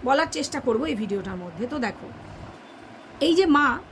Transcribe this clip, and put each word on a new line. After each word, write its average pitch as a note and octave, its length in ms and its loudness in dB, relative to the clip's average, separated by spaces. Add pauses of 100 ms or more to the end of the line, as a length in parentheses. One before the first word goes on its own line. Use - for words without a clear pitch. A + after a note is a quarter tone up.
বলার C#4+ 260 4
চেষ্টা D4+ 280 -4
করবো B3 260 2
এই D4+ 100 -2
ভিডিওটার F#3+ 400 -4
মধ্যে। F3 320 -8
তো D4 120 -6
দেখো, G#3 300 -6 (1120)
এই D#4+ 120 4
যে F#4 120 6
মা C#4+ 340 4 (120)